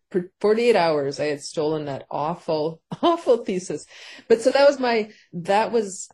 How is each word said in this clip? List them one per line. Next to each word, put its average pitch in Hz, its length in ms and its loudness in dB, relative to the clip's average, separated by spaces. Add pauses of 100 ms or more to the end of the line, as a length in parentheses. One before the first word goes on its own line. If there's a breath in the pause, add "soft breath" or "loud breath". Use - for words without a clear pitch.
(100)
for 180 200 -6 (100)
forty-eight 220 360 2
hours, 147 440 0
I 147 60 -2
had 143 160 -4
stolen 151 440 -4
that 135 240 -10
awful, 160 720 -4 (100)
<laughs> - 100 -8
awful 330 360 2
thesis. 180 480 -6 (420 loud breath)
But 226 140 4
so 254 80 4
that 277 180 6
was 277 100 4
my, 233 320 0 (220 loud breath)
that 196 400 0
was, 202 420 -4